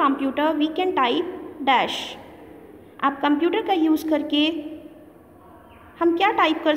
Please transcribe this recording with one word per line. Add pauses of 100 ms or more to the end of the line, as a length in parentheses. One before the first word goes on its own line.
computer
we (120)
can
type (380)
dash। (1040)
आप
कंप्यूटर
का
यूज़
करके (1500)
हम
क्या
टाइप
कर